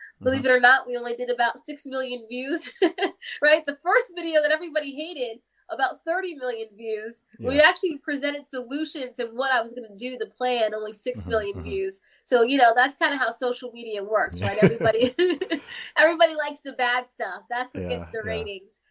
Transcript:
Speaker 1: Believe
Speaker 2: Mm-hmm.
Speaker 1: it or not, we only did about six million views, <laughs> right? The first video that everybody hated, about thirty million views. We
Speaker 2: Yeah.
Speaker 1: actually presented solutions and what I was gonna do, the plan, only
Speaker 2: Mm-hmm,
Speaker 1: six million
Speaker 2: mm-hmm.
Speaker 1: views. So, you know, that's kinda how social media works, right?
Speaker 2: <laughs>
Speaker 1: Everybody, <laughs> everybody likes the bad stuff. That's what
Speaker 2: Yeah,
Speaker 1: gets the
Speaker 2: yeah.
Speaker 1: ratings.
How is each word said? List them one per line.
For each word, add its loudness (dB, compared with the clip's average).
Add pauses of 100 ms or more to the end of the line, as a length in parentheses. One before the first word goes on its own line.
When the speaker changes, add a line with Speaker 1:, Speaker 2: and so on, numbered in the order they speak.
(200)
Speaker 1:
Believe 2
Speaker 2:
Mm-hmm. 0
Speaker 1:
it 6
or 6
not, 6
we -4
only -6
did -4
about 0
six -12
million -6
views, -6
<laughs> -2
right? 6
The -6
first 2
video 2
that 2
everybody -4
hated, -8 (280)
about -4
thirty -4
million -6
views. -8 (180)
We 0
Speaker 2:
Yeah. 8
Speaker 1:
actually 0
presented -6
solutions -8
and -6
what -2
I 4
was -10
gonna -12
do, -8
the -6
plan, 0
only -6
Speaker 2:
Mm-hmm, -14
Speaker 1:
six -6
million 0
Speaker 2:
mm-hmm. -10
Speaker 1:
views. -4 (220)
So, 4
you 4
know, 8
that's 4
kinda 0
how 0
social -6
media -8
works, 0
right? -2
Speaker 2:
<laughs> 0
Speaker 1:
Everybody, 4
<laughs> -2
everybody 6
likes -4
the -10
bad 0
stuff. -10
That's -6
what -6
Speaker 2:
Yeah, -6
Speaker 1:
gets -6
the -8
Speaker 2:
yeah. -6
Speaker 1:
ratings. -10